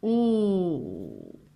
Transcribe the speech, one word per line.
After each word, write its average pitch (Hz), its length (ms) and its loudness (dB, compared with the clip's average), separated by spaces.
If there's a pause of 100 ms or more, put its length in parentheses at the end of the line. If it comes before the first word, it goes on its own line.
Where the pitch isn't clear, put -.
O. 185 1400 0 (160)